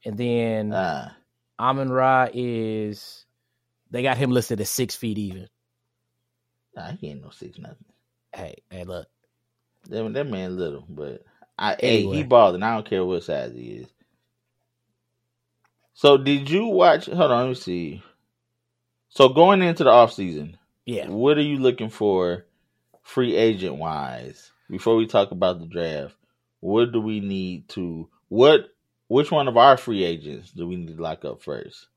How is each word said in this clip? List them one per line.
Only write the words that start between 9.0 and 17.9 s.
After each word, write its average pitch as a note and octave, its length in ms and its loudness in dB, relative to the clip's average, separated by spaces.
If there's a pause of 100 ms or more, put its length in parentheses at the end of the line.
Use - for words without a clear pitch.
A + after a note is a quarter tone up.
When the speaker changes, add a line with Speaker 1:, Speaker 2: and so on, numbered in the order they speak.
Speaker 2:
That, A2 240 -8
that C#3+ 140 -4
man F#2 300 -8
little, D2 300 -8
but D2 360 -14 (340)
I, G#2 220 -2
hey, A2+ 220 2
he F#2+ 80 -2
Speaker 1:
Anyway. G2 140 -4
Speaker 2:
balling. G#2+ 380 6
I A2+ 140 -2
don't G#2+ 120 -8
care F#2+ 160 -2
what F2+ 200 -4
size C2 320 -8
he A#1+ 120 -16 (100)
is. B1 100 -18 (2000)
So C#3+ 240 6
did C#3 320 0
you G3 180 0
watch? F3+ 400 4
Hold D#3+ 240 0
on, A#2+ 100 2
let B2+ 80 -2
me B2+ 60 -4
see. F2 480 -8 (1080)